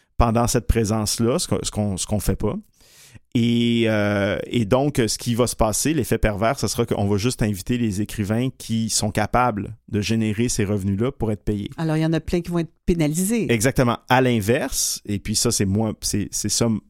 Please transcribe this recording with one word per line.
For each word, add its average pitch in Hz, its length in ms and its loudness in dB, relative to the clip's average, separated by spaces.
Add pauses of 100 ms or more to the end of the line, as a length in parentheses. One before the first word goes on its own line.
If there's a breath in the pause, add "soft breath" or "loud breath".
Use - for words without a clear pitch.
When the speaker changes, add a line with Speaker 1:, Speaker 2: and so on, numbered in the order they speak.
(180 soft breath)
Speaker 1:
pendant 117 300 4
cette 120 200 0
présence-là, 113 720 2
ce - 80 -2
qu'on, - 160 0
ce - 80 -4
qu'on, 104 240 -2
ce - 100 -6
qu'on 107 140 -2
fait 95 160 0
pas. 107 200 -4 (800 loud breath)
Et, 117 520 2
euh, 104 600 0
et 120 180 0
donc, 131 300 2 (120)
ce - 120 -4
qui 120 160 -2
va 120 100 4
se - 100 -4
passer, 117 380 0
l'effet 113 240 0
pervers, 107 420 0
ce 110 80 -2
sera 120 180 0
qu'on - 220 -2
va 101 100 2
juste 123 260 -2
inviter 104 340 -2
les 107 240 -2
écrivains 110 560 -2
qui 113 320 -4
sont 107 220 -2
capables 110 640 0 (120)
de 107 140 -2
générer 110 480 0
ces 107 160 0
revenus-là 101 460 -2
pour 110 200 -4
être 104 120 -6
payés. 104 340 -4
Speaker 2:
Alors, 160 180 -2
il 160 60 0
y 160 40 0
en 160 80 0
a 160 60 0
plein 175 220 -2
qui 170 80 -10
vont 170 100 -2
être 165 140 -6 (140)
pénalisés. 170 640 0
Speaker 1:
Exactement. 120 480 2 (100)
À 127 120 6
l'inverse, 123 840 0
et 104 140 -4
puis 107 160 -4
ça, 120 160 2
c'est 104 140 0
moi, 104 360 0
c'est, - 300 -2
c'est - 180 -4
ça 117 180 2 (220)